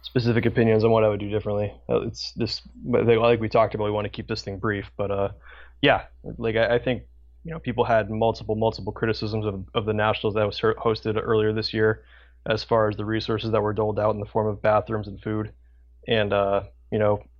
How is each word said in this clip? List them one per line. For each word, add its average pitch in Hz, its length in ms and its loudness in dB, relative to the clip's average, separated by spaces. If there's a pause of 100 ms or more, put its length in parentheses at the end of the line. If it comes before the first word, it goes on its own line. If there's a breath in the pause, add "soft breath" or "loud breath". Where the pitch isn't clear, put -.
specific 117 440 0
opinions 110 400 4
on 113 60 6
what 113 120 6
I 107 60 4
would 101 100 -2
do 104 100 -6
differently. 104 440 -4 (160)
Uh, 120 120 2
it's - 360 -8
this, - 240 -4 (240)
but 117 200 2
they, 113 120 6
like 117 240 4
we 110 80 -2
talked 110 260 2
about, 107 100 -2
we 104 60 -2
wanna 104 160 -4
keep - 220 -10
this 110 140 -4
thing 98 160 -10
brief, 98 360 -4
but, 101 160 -4
uh, 98 180 0 (520 loud breath)
yeah, 135 220 4 (340)
like, 113 180 -4
I, 113 200 2
I 123 40 2
think, 123 240 -2 (400)
you 165 80 -12
know, 160 80 -10
people 117 260 -2
had 110 260 2
multiple, 110 440 0
multiple 110 380 -2
criticisms 110 520 -4
of, 98 180 -6 (100)
of 110 120 -2
the 107 80 0
nationals 107 420 0
that 107 100 2
was 101 140 -4
her-, 110 160 2
hosted 110 460 -2
earlier 107 320 2
this 110 200 -4
year 110 300 2 (420 soft breath)
as 110 180 -2
far 110 260 2
as 101 80 -4
the 107 80 -6
resources 110 460 -2
that 107 100 2
were 104 120 0
doled 107 260 0
out 107 140 2
in 107 60 -4
the 104 60 -6
form 107 220 0
of 104 140 -4
bathrooms 107 460 0
and 101 140 -14
food. 107 300 -4 (560)
And, 104 260 2
uh, 101 300 2 (280)
you 113 80 0
know 104 240 2 (160)